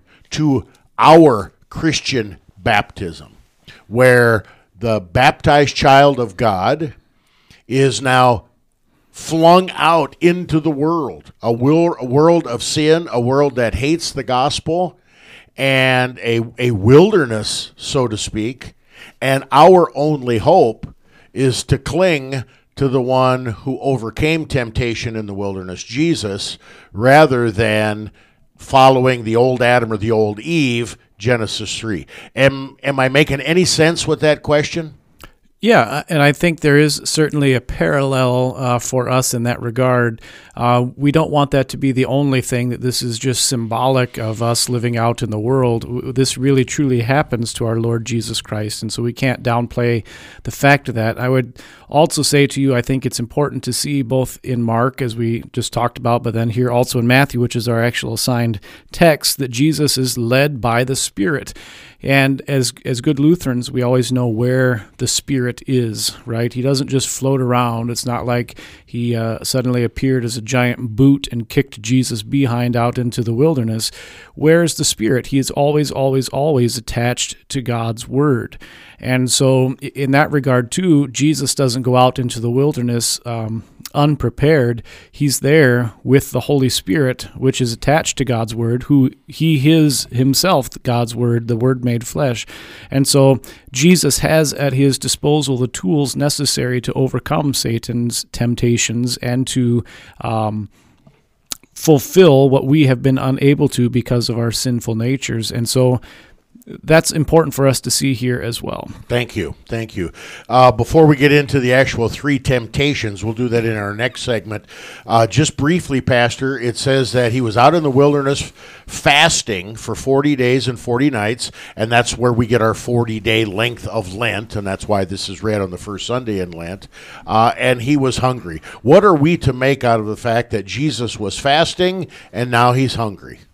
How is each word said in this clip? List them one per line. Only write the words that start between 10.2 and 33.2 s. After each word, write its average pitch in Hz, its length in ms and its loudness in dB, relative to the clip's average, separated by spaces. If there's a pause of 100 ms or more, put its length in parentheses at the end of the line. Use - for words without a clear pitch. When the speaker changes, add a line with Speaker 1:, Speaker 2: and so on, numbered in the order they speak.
Speaker 1:
into 170 400 0
the 156 100 -2
world, 143 680 -4
a 117 120 0
wor-, 151 480 2
a 123 40 -8
world 151 420 4
of 117 160 -6
sin, 156 480 0
a 120 100 -2
world 135 360 0
that 113 200 0
hates 156 340 -2
the 135 140 -8
gospel, 147 720 -2 (580)
and 131 640 0
a, 117 220 -2 (180)
a 123 140 0
wilderness, 123 1040 4
so 127 320 -2
to 107 100 -6
speak, - 560 -8 (480)
and 135 280 -2
our 165 440 8
only 131 440 0
hope 135 540 2 (400)
is 123 320 0
to 131 140 0
cling 139 680 -2 (300)
to 139 140 0
the 127 140 0
one 127 420 0
who 123 360 -8
overcame 139 680 -2
temptation 120 680 -4
in 110 120 -6
the 101 80 -10
wilderness, 95 500 -8
Jesus, 113 720 -4 (320)
rather 127 600 4
than 107 600 -2 (460)
following 131 680 4
the 110 120 0
old 123 240 2
Adam 120 320 2
or 107 60 -4
the 107 120 -2
old 107 300 0
Eve, 127 560 -2 (220)
Genesis 110 600 -4
three. 101 280 -6 (280)
Am, 135 480 0
am 135 160 -4
I 131 120 0
making 143 320 0